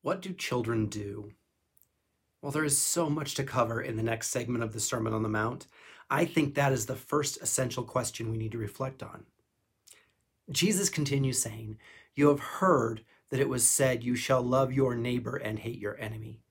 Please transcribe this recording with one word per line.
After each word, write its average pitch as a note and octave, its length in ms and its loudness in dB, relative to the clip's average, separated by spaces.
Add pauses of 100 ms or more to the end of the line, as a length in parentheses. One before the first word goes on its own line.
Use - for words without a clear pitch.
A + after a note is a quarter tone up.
What F3+ 180 0
do F#3+ 120 -6
children A2+ 540 0
do? G2+ 460 -8 (1080)
Well, C#3 100 -6
there D3+ 140 2
is C#3+ 120 4
so E3+ 320 2
much D3 280 -2
to C3+ 80 0
cover A#2 360 0
in A2+ 140 -4
the A2 80 -2
next A2+ 260 -2
segment A#2+ 360 -2
of A2 80 -6
the A2+ 80 -8
Sermon A2+ 340 -2
on A2 80 0
the A2 60 0
Mount. A2 400 -2 (420)
I D3+ 140 2
think D3+ 300 0
that C#3 180 4
is A2+ 140 0
the A#2+ 100 -4
first - 440 -2
essential B2 440 -2
question A2+ 440 -4
we A2 80 -2
need A2 140 -4
to A#2 80 -8
reflect C3 420 -6
on. - 260 -14 (1200)
Jesus F#3+ 400 2
continues C#3 500 0
saying, A2 380 -6 (380)
"You C#3+ 140 8
have C#3+ 100 4
heard A#2+ 640 2 (240)
that C3 100 -2
it C3+ 100 2
was B2+ 180 2
said, B2+ 360 4
'You B2 140 0
shall B2+ 260 2
love B2+ 300 2
your B2+ 240 2
neighbor A#2+ 400 -2
and A2 240 -4
hate A#2 180 -6
your G2+ 220 -4
enemy.' A2 500 -10